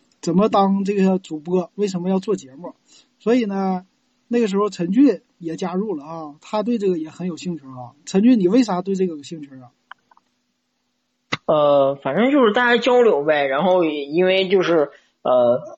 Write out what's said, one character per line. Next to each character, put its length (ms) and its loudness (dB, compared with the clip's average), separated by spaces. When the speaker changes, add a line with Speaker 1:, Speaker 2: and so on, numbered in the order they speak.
Speaker 1:
怎 140 -2
么 120 4
当 380 0
这 80 -2
个 260 2
主 200 -12
播， 360 -4
为 120 -2
什 140 -6
么 80 -4
要 100 0
做 160 -4
节 200 -12
目？ 200 -18
所 160 0
以 80 2
呢， 420 -4
那 120 -2
个 80 0
时 100 -4
候 120 0
陈 220 -6
俊 320 4
也 200 -10
加 160 -6
入 220 -4
了 100 -12
啊， 340 -14
他 240 -6
对 140 -2
这 100 -4
个 100 0
也 120 -8
很 180 -10
有 80 -8
兴 220 -8
趣 80 -20
啊。 260 -18
陈 160 0
俊， 180 6
你 80 4
为 160 4
啥 180 -2
对 140 -4
这 120 0
个 100 -10
有 60 -18
兴 180 -16
趣 140 -18
啊？ 160 -20
Speaker 2:
呃， 480 2
反 200 -6
正 160 2
就 140 4
是 80 2
大 140 2
家 140 2
交 200 4
流 240 2
呗， 220 2
然 180 0
后 180 4
因 420 -2
为 220 2
就 140 2
是， 300 0
呃， 540 0